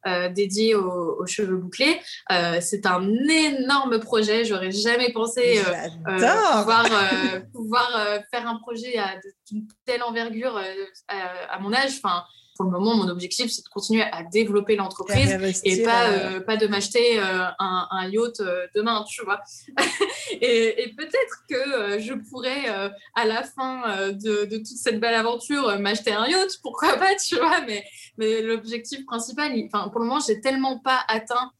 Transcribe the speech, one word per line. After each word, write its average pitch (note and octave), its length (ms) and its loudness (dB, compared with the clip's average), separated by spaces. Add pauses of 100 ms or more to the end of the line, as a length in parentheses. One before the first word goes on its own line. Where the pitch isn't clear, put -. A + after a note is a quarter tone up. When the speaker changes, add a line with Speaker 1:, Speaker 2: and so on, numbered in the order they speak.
Speaker 1:
euh, F3+ 240 0
dédié G3+ 440 2
aux, F3+ 460 0
aux F3+ 60 -2
cheveux F#3 300 0
bouclés. C4 440 0 (320)
Euh, F3 280 2
c'est G3+ 260 -2
un F#3 200 2 (220)
énorme C4+ 720 2
projet. A3 440 2
J'aurais F#3+ 280 -2
jamais A#3 400 2
pensé, A#3 460 2
euh, F#3 120 2 (400)
euh, F#3+ 80 0
Speaker 2:
J'adore. E4+ 400 6
Speaker 1:
pouvoir, A3+ 280 6
euh, F#3+ 600 2
<laughs> - 60 -20
pouvoir, A#3+ 460 0
euh, G#3 200 0 (140)
faire A#3 160 -4
un A3+ 80 -4
projet A#3 420 -8
à, F#3+ 160 -2 (360)
d'une G#3+ 160 -8 (180)
telle B3 180 -2
envergure, A#3 540 -4
euh, G3 60 -4 (460)
à, F3+ 460 -8
à F#3 60 -8
mon G3+ 120 -4
âge. C4+ 200 2 (100)
Enfin, F3 220 -2 (320)
pour F#3+ 80 0
le F#3 80 2
moment, G3+ 220 2
mon F#3+ 140 4
objectif, F3+ 420 -4
c'est - 120 -8
de - 60 -20
continuer G#3+ 340 0
à E3+ 220 -2
développer G3+ 520 2
l'entreprise G3 540 0
Speaker 2:
Et F#3+ 40 2
à F#3+ 40 -2
réinvestir, F#3+ 400 0
Speaker 1:
et A3+ 40 2
pas, A#3 280 4
Speaker 2:
euh, F#3+ 260 0
Speaker 1:
euh, F#3 40 -6
pas A3 160 -2
de G#3+ 100 2
m'acheter, A3 520 2
euh, F#3 260 0 (140)
un, F#3 320 -2
un F#3+ 200 -4
yacht, A#3 300 -2
euh, F3+ 340 -2
demain, G#3+ 340 0
tu - 160 -10
vois. G4 160 -2 (360)
<laughs> - 40 2 (600)
Et, A3+ 440 2
et A3 100 -10
peut-être F#4 540 -2
que, D4 60 -6
euh, B3 440 -2
je A3+ 160 -6
pourrais, B3+ 560 -6
euh, G3 180 -4 (260)
à A3+ 120 2
la A3+ 160 0
fin, C4 480 -6
euh, G3 220 -2
de, G#3 320 -2
de G#3 140 -6
toute G#3+ 80 -10 (120)
cette A3 220 -2
belle A#3 140 2
aventure, A#3+ 540 0
euh, G3+ 100 0
m'acheter G#3+ 340 0
un G#3+ 140 2
yacht, F#4 360 0
pourquoi D4 360 2
pas, F#4+ 180 4
tu - 180 -2
vois. D#4+ 320 4
Mais, G#3 180 -6 (320)
mais A3 240 2
l'objectif A3+ 680 -4
principal, B3 500 -4
il, A3 100 -2
enfin, G#3 220 -4
pour A3+ 120 -4
le A#3 60 0
moment, C4+ 180 0
j'ai G#3+ 160 2
tellement C4+ 380 0
pas C4 300 2
atteint A#3+ 520 -2